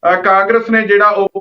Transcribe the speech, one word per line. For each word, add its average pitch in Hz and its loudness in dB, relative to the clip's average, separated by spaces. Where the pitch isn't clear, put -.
ਅ, 180 0
ਕਾਂਗਰਸ 202 0
ਨੇ 220 0
ਜਿਹੜਾ 208 2
ਉਹ 196 -2